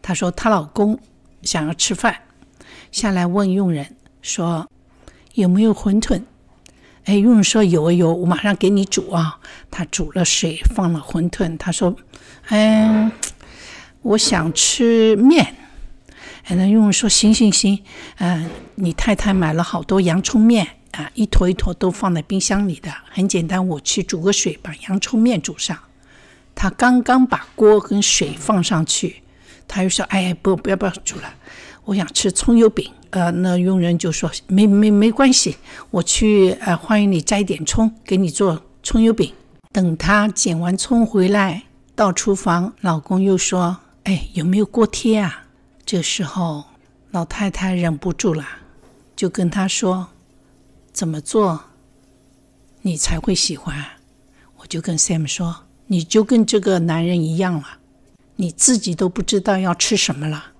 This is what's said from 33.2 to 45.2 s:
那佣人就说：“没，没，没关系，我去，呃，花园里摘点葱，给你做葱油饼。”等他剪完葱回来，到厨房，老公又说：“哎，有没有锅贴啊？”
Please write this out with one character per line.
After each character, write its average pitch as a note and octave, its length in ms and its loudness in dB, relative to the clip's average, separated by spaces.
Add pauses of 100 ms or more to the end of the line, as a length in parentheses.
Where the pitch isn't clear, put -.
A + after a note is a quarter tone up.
那 F3+ 260 0
佣 F#3 220 2
人 E3+ 180 2
就 E3 160 -4
说 D#3+ 180 -4 (160)
：“没， G3+ 200 4
没， G#3 240 4
没 G#3 200 4
关 C4 220 4
系， - 240 0 (340)
我 F3 120 -2
去， G3+ 480 4 (100)
呃， F3 160 -2
花 G#3+ 220 0
园 G3+ 120 2
里 F3 100 2
摘 G3+ 220 -2
点 E3+ 220 -4
葱， A3 280 0 (120)
给 F#3+ 120 -2
你 F#3 120 2
做 D#3+ 380 -2 (160)
葱 - 180 0
油 A3+ 120 6
饼。” G#3+ 200 -2 (400)
等 F3+ 240 0
他 G3+ 320 2
剪 F3 300 -2
完 F3+ 180 -2
葱 A#3 300 0
回 G3 220 2
来， G3 360 0 (300)
到 G3+ 180 0
厨 G3 220 0
房， F#3 460 -2
老 E3 200 -2
公 F#3 220 -2
又 F#3+ 160 2
说 F3+ 400 -2 (260)
：“哎， F#3+ 300 -2
有 D#3 100 -4
没 F#3 140 2
有 G#3+ 80 2
锅 A3+ 200 0
贴 A3 320 0
啊？” F#3+ 260 -6 (420)